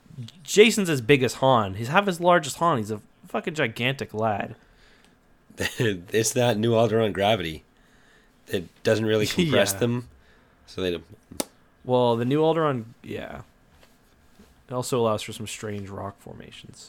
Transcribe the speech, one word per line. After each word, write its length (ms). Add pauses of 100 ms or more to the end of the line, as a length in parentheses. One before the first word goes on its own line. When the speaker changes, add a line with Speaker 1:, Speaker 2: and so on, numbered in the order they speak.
(440)
Speaker 1:
Jason's 460
as 100
big 240
as 120
Han. 400
He's 120
half 220
as 100
large 280
as 80
Han. 240
He's 120
a 80 (280)
fucking 260
gigantic 600
lad. 420 (1000)
Speaker 2:
<laughs> 0 (220)
It's 540
that 240
New 160
Alderaan 400
gravity 500 (840)
that 160 (200)
doesn't 220
really 220
Speaker 1:
<laughs> 0
Speaker 2:
compress 460
Speaker 1:
Yeah. 60
Speaker 2:
them, 300 (560)
so 160
they 100
don't. 140 (800)
Speaker 1:
Well, 320
the 80
New 160
Alderaan, 440 (180)
yeah. 380 (1300)
It 60
also 260
allows 220
for 100
some 160
strange 420
rock 300
formations, 680